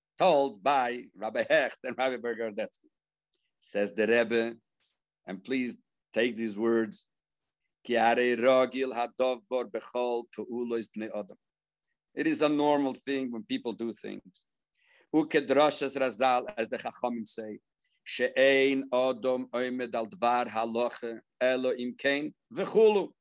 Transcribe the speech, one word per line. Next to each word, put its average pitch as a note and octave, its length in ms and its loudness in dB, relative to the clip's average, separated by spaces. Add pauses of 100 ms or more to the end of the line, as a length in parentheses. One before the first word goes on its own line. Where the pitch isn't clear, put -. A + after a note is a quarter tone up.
(200)
told C#3 420 4
by B2 440 0 (100)
Rabbi A2 340 -4
Hecht C#3+ 340 2
and B2+ 140 -8
Rabbi B2+ 200 -2
Bergordetsky. A2 720 -6 (720)
Says G2+ 320 -4
the G#2+ 140 0
Rebbe, A#2 500 2 (680)
and F#2+ 180 -12
please B2 320 -4 (380)
take A#2 220 0
these A2 200 -4
words, A2+ 500 0 (760)
"Ki A#2+ 100 -4
harei A#2 440 4
ragil B2+ 560 2
hadovor A#2+ 800 -2
bechol A#2+ 540 -4 (120)
pe'ulos A#2 580 -6
bnei G#2+ 140 -8
adam." G#2 300 -10 (760)
It C#3+ 140 -2
is D#3 160 0
a D3 60 4
normal D3 440 2
thing C3+ 380 -6
when A2+ 120 -8
people B2 300 -6
do A2+ 200 -6
things. - 520 -14 (680)
"Ukedrashas C#3+ 880 2
Razal," B2+ 480 0 (100)
as A2+ 140 -4
the B2 80 -4
Chachamim A#2+ 500 -6
say, G#2+ 320 -10 (440)
"She'ein C3+ 880 2
adam B2+ 540 0
oimed B2 460 -4
al A2+ 140 -2
dvar A#2+ 400 0
halacha A2+ 720 -4 (220)
elo B2+ 320 2
im B2 220 -6
kain C#3+ 380 -2 (200)
v'chulu." G3+ 680 4